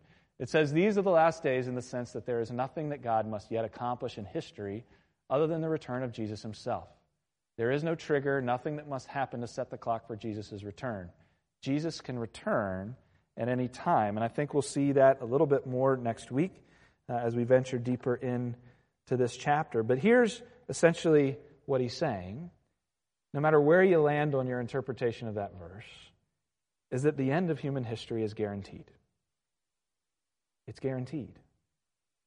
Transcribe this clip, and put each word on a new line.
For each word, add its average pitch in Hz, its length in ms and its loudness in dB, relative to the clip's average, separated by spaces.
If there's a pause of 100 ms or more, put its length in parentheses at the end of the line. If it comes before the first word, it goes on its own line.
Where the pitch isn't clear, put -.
(400)
it 127 100 -8
says, 156 240 2
"These 196 240 4
are 196 60 2
the 196 60 0
last 165 320 4
days 127 280 0
in 127 60 -6
the 123 60 -6
sense 123 300 -8
that 117 140 -10
there 117 160 -2
is 113 100 -6
nothing 139 380 -4
that 143 120 -8
God 113 260 0
must 107 220 -8
yet 113 140 -2
accomplish 120 540 -6
in 110 80 -10
history 107 580 -8 (460)
other 147 180 2
than 160 140 -2
the 160 80 -2
return 131 340 -4
of 123 80 -6
Jesus 107 300 -8
himself. 107 480 -8 (680)
There 117 140 0
is 147 120 0
no 165 120 -2
trigger, 139 460 0
nothing 123 340 -2
that 147 140 -10
must 135 180 -8
happen 131 340 -6
to 120 60 -6
set 127 220 -8
the 127 80 -10
clock 113 300 -4
for 117 80 -8
Jesus' 104 480 -8
return. 101 460 -8 (520)
Jesus 151 400 -4
can 127 180 -8
return 110 760 -2 (420)
at 117 100 -2
any 127 200 0
time." 113 500 2
And 110 60 0
I 117 40 2
think 143 260 -4
we'll 143 80 2
see 139 320 0
that 135 280 8
a 127 40 -8
little 143 220 4
bit 135 180 2
more 131 300 2
next 120 360 -4
week, 160 340 -2 (420)
uh, 127 60 -6
as 120 220 0
we 120 100 0
venture 127 320 4
deeper 123 380 -2
into 123 400 -4 (540)
this 127 280 0
chapter. 147 460 0
But 123 160 2
here's 226 420 4 (260)
essentially 151 720 4 (280)
what 135 160 2
he's 120 140 -4
saying. 117 540 -6 (840)
No 143 60 -4
matter 151 220 6
where 165 220 8
you 175 180 6
land 147 340 2
on 131 120 0
your 123 120 -2
interpretation 120 720 -4
of 101 60 -6
that 98 220 -6
verse, 90 280 -16 (1040)
is 131 140 -4
that 151 120 2
the 135 160 0
end 170 180 0
of 147 100 -4
human 135 260 -4
history 113 380 -4
is 107 100 -2
guaranteed. 101 580 -8 (1800)
It's 113 140 -16
guaranteed. 127 500 -6 (960)